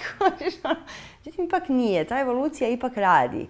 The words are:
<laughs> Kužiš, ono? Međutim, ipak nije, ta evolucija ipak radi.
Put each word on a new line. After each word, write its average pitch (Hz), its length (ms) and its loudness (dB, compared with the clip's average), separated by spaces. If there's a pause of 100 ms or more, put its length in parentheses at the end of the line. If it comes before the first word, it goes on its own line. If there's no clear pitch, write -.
<laughs> - 120 -10
Kužiš, 381 360 0 (100)
ono? 302 120 0 (500)
Međutim, 339 200 -6
ipak - 240 -2
nije, 214 380 2
ta 254 120 -2
evolucija 262 500 0
ipak 247 280 -4
radi. 165 520 4